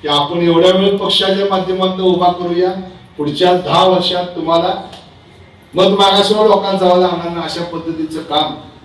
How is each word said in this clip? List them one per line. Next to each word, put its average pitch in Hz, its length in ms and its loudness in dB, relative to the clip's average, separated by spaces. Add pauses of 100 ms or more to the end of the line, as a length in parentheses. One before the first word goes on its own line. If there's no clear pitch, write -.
की 151 60 -6
आपण 156 300 0
एवढ्या 170 320 4
वेळ 196 260 2
पक्षाच्या 196 540 0
माध्यमातून 185 500 -2
उभा 180 320 2
करूया, 175 400 -2 (460)
पुढच्या 151 360 0
दहा 180 300 0
वर्षात 180 400 0
तुम्हाला 165 500 -2 (1000)
मत 185 100 2
मागाशिवाय 196 640 2
लोकांना 190 300 2
जावं 180 220 4
लागणार 170 280 -2
नाही, 170 160 -6
अशा 160 180 -8
पद्धतीचं 160 600 -8
काम - 320 -4 (300)